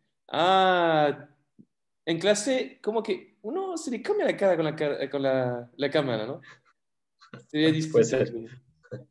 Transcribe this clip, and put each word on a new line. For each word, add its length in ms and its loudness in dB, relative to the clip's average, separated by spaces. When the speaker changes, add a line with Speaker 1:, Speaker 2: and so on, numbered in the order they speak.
Speaker 1:
Ah, 960 2
en 140 -2
clase, 640 0
como 180 -2
que 400 -6
uno 360 -6
se 140 -10
le 100 -6
cambia 240 0
la 120 2
cara 200 2
con 80 0
la 100 -4
ca-, 340 -4
con 120 -4
la, 560 -2
la 120 -2
cámara, 380 -2
¿no? 140 -10
Se 100 -6
ve 60 2
Speaker 2:
Puede 80 6
Speaker 1:
distinto. 320 2
Speaker 2:
ser. 300 0